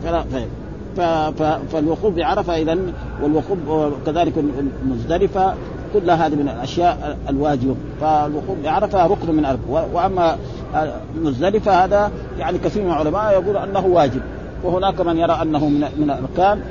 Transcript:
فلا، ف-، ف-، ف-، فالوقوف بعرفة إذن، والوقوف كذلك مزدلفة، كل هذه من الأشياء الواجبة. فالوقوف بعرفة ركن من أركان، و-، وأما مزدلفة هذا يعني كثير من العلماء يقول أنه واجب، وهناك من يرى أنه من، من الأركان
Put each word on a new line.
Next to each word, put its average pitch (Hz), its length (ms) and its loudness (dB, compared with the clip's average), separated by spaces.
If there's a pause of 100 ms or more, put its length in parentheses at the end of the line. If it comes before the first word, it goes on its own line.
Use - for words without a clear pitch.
فلا، 165 180 -2
ف-، 123 240 -4 (500)
ف-، 156 460 0
ف-، 156 160 2 (140)
فالوقوف 165 420 0
بعرفة 170 420 0
إذن، 165 360 0 (300)
والوقوف 156 360 0 (480)
كذلك 156 260 0 (520)
مزدلفة، 165 720 0 (380)
كل 175 180 2
هذه 160 240 2
من 143 140 0
الأشياء 143 680 -2 (120)
الواجبة. 135 460 0 (260)
فالوقوف 151 640 0
بعرفة 180 420 2
ركن 170 280 0
من 151 100 2
أركان، 123 260 -2
و-، 160 260 0
وأما 175 400 2 (840)
مزدلفة 185 600 4
هذا 202 260 2 (280)
يعني 175 200 -2
كثير 180 240 -2
من 180 80 0
العلماء 170 420 2
يقول 196 240 2
أنه 190 300 0
واجب، 143 340 4 (440)
وهناك 180 360 0
من 170 180 2
يرى 165 140 4 (100)
أنه 151 260 2
من، 147 160 2 (140)
من 151 120 2
الأركان 180 480 2 (120)